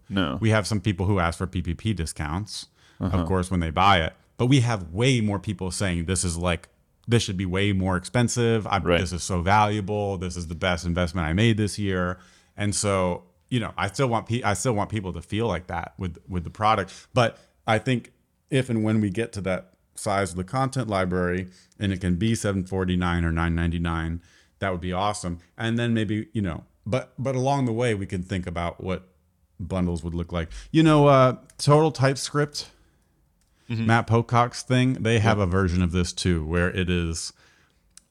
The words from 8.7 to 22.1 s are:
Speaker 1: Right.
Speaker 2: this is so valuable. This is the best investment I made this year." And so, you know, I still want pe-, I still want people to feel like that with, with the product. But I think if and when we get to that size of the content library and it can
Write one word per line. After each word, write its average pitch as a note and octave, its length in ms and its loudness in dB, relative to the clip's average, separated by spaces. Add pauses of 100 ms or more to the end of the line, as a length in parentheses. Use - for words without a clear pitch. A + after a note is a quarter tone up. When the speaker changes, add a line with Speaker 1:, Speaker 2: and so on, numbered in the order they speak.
Speaker 1:
Right. E2+ 200 4
Speaker 2:
this F2+ 140 -2
is E2 100 -6
so F2+ 180 -2
valuable. G#2 760 2
This F2+ 180 -6
is F2 120 -8
the E2+ 80 -8
best F2 300 0
investment F2 400 0
I D#2 60 -2
made G#2+ 240 4
this G#2 240 -2
year." F#2 400 -2 (380)
And G2+ 180 -2
so, F#2 480 0 (240)
you B2 140 -2
know, E2+ 160 -8
I F#2 100 0
still C3+ 220 -2
want A2 180 -2
pe-, A#2 160 -2
I G#2 100 2
still A#2+ 200 0
want G2+ 160 -2
people F#2+ 240 -6
to E2+ 80 -10
feel A2 260 -4
like F2+ 200 -4
that E2+ 300 -8
with, F2+ 200 -8 (100)
with F2+ 160 -4
the E2+ 60 -10
product. G#2 420 2 (220)
But A#2+ 260 2 (260)
I A2 140 4
think A#2+ 320 -2 (380)
if B2+ 200 0
and A2 140 0
when A2 160 2
we G#2 100 2
get A2+ 240 -4
to G2+ 80 -8
that F#2 340 -4 (200)
size G2 360 0
of E2+ 40 -14
the F#2 80 -4
content C3 460 -2
library F#2 580 0 (320)
and G2 140 0
it F2+ 80 -4
can F2+ 160 2